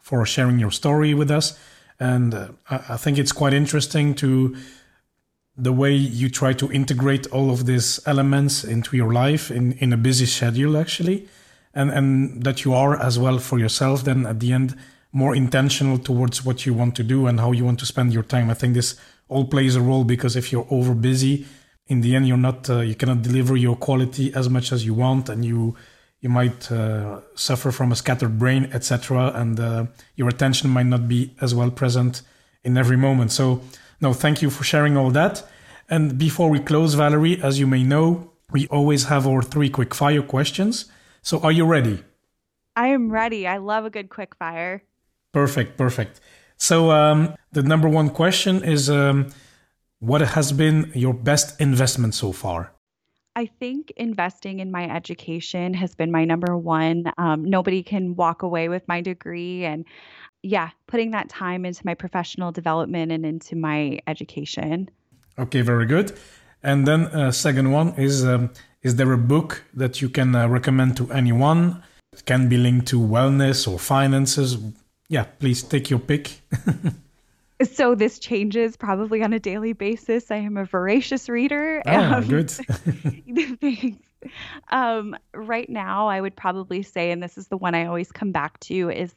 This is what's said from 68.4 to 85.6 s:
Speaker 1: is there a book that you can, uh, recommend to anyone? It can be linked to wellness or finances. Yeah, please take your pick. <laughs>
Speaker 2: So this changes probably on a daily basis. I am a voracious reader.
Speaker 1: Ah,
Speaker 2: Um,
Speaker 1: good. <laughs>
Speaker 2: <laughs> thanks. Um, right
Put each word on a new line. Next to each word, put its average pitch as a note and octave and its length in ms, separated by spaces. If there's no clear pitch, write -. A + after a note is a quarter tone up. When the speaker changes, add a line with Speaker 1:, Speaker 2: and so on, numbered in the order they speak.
Speaker 1:
is B2 140
there C3 160
a B2+ 40
book C#3+ 460
that B2+ 280
you C3 80
can, B2+ 260
uh, A#2 120
recommend B2+ 500
to B2 140
anyone? C#3+ 680
It - 140
can B2+ 240
be B2 80
linked B2 300
to B2 120
wellness C3+ 720
or F2 80
finances. C3+ 800
Yeah, C#3 180
please B2+ 240
take - 260
your B2+ 100
pick. - 420
<laughs> - 300
Speaker 2:
So B3+ 300
this G#3+ 240
changes A3 580
probably G#3+ 460
on A3 120
a A3 60
daily G#3+ 340
basis. A3+ 580
I G#3+ 60
am G#3 200
a G3 80
voracious G3+ 640
reader. D4 560
Speaker 1:
Ah, A3+ 320
Speaker 2:
Um, A#3+ 100
Speaker 1:
good. D3 240
<laughs> - 0
Speaker 2:
<laughs> A#3+ 1080
thanks. B3 460
Um, A3+ 460
right A3+ 360